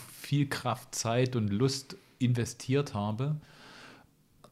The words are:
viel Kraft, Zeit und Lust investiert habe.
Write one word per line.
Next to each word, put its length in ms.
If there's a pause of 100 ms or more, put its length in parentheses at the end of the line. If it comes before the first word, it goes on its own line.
(120)
viel 360
Kraft, 460
Zeit 400
und 140
Lust 480 (240)
investiert 760
habe. 460 (1120)